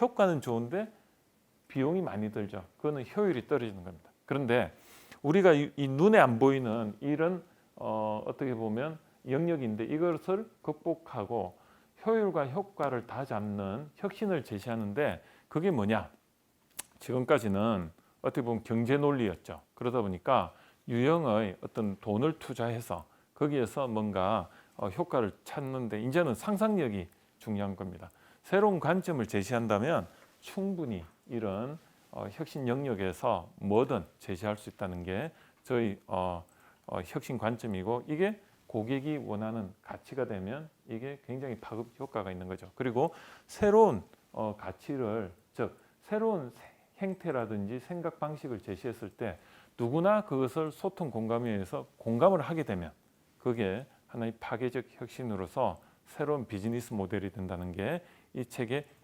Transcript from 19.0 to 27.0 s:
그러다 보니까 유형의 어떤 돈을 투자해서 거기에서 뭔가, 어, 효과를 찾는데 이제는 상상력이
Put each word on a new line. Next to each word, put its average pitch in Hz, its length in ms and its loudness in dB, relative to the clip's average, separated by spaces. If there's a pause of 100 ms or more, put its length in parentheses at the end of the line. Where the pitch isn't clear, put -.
그러다 120 280 0
보니까 98 520 2 (340)
유형의 120 760 2
어떤 104 380 -2
돈을 120 380 0
투자해서 117 680 -4 (280)
거기에서 143 520 0
뭔가, 104 640 0 (280)
어, 104 120 -2
효과를 123 560 0
찾는데 131 580 -4
이제는 135 320 2
상상력이 185 720 0 (300)